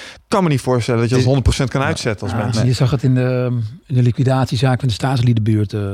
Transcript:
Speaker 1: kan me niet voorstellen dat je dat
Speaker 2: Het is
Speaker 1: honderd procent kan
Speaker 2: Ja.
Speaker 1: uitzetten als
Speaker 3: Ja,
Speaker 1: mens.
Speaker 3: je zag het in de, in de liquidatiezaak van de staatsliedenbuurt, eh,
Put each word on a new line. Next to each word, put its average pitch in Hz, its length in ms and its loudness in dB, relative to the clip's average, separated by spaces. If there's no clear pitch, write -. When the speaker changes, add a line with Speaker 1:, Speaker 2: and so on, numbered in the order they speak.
Speaker 1:
kan 202 140 0
me 175 60 2
niet 143 120 0
voorstellen 123 400 0
dat 117 100 0
je 123 60 2
dat 127 80 2
Speaker 2:
Het 131 100 4
is - 0 -
Speaker 1:
honderd 135 100 0
procent - 260 0
kan 135 100 -2
Speaker 2:
Ja. 139 60 0
Speaker 1:
uitzetten 117 420 -4
als 95 80 -4
Speaker 3:
Ja, 110 80 -2
Speaker 1:
mens. 120 180 0
Speaker 3:
je 127 100 2
zag 120 180 0
het 139 120 -2
in 131 120 2
de, 127 340 0
in 143 80 -6
de 127 80 4
liquidatiezaak 127 760 2
van 135 100 -2
de 107 60 0
staatsliedenbuurt, 113 760 0
eh, 107 80 -4